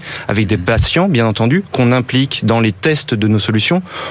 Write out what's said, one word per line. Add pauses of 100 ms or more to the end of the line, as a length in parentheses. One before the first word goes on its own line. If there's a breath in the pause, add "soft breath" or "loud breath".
(280 loud breath)
avec
des
patients,
bien
entendu,
qu'on
implique
dans
les
tests
de
nos
solutions. (280 loud breath)